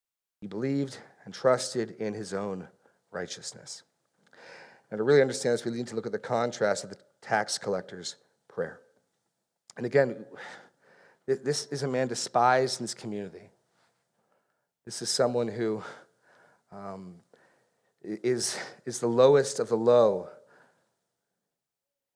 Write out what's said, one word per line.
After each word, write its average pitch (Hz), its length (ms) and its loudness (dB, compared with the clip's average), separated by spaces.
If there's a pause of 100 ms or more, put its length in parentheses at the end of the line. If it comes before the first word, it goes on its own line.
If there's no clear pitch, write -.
(400)
He 104 60 -14
believed 135 520 -2 (260)
and 98 100 -16
trusted 123 640 0
in 104 160 -4
his 104 180 -8
own 98 360 -6 (420)
righteousness. - 720 -10 (1080)
Now, 107 60 -10
to 107 60 -2
really 139 180 8
understand 123 340 2
this, 117 120 -4
we 120 60 -4
need 117 160 -6
to 110 80 -6
look 110 100 -6
at 107 60 -6
the 104 60 -4
contrast 117 680 0
of 98 60 -14
the 98 60 -16 (240)
tax - 380 -2
collector's 92 580 -6 (320)
prayer. 82 320 -6 (960)
And 117 80 -8
again, 120 400 2 (1000)
th-, 131 180 0
this 143 220 -2
is - 160 -6
a 143 60 -2
man 127 200 0
despised 127 720 2
in 120 40 -6
his 110 100 -6
community. 101 560 -10 (1400)
This 117 160 -10
is 117 80 -4
someone 120 380 2
who, 107 340 -2 (880)
um, 95 460 -14 (840)
i-, 107 200 -8
is, 120 340 -2 (300)
is 120 140 -8
the 120 80 0
lowest 135 520 6
of 113 80 -2
the 120 80 2
low. 110 520 6 (1900)